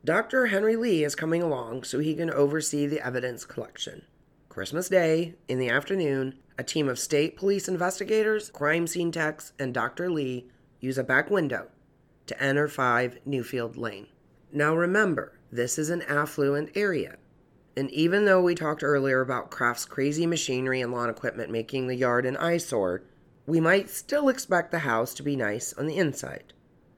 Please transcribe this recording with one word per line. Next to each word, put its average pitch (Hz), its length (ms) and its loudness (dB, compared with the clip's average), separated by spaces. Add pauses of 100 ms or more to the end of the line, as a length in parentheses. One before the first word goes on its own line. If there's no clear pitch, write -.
Doctor 226 440 2
Henry 214 280 2
Lee 220 300 2
is 143 100 -2
coming 160 280 0
along 127 420 -4
so 127 140 -4
he 151 160 0
can 165 160 -2
oversee 143 560 2
the 151 200 -4
evidence 123 380 -4
collection. - 580 -12 (460)
Christmas 151 400 -6
Day, 170 480 2 (100)
in 131 140 -2
the 123 80 0
afternoon, 139 640 0 (240)
a 143 60 -6
team 151 240 0
of 123 100 -2
state 151 380 0
police 196 320 0
investigators, 208 840 0
crime 160 380 0
scene 170 240 -2
techs, 156 480 -4
and 127 120 -4
Doctor 127 380 -2
Lee 127 380 -4 (320)
use 131 180 -4
a 123 60 -2
back 131 260 2
window 147 380 0 (580)
to - 160 -6
enter 139 240 2
five 123 580 0
Newfield 123 520 -4
Lane. 104 320 -8 (440)
Now 147 220 2
remember, 180 600 2 (180)
this 120 260 -2
is 151 120 -2
an 175 120 -2
affluent 147 720 0
area. 190 420 -2 (600)
And 135 140 -2
even 170 340 4
though 185 180 8
we 175 120 4
talked 156 280 -2
earlier 135 380 4
about 127 300 -4
Kraft's 120 340 -2
crazy 147 420 0
machinery 131 540 0
and 123 120 -2
lawn 120 160 -2
equipment 113 420 -6
making 117 360 -4
the 127 80 -2
yard 123 320 2
an 135 100 -2
eyesore, 120 680 0 (440)
we 160 140 2
might 180 280 4
still 285 400 0
expect 180 420 0
the 165 100 -2
house 123 340 0
to - 80 -12
be 143 140 0
nice 107 380 -2
on 143 120 -4
the 156 100 -2
inside. - 560 -2 (460)